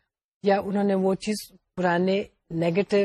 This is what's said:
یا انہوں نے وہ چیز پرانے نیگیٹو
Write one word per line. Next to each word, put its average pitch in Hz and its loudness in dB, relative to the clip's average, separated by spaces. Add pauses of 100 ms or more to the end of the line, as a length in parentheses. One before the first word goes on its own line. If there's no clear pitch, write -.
(420)
یا 196 2
انہوں 196 -2
نے 196 2
وہ 190 0
چیز - -8 (180)
پرانے 185 0 (280)
نیگیٹو 170 0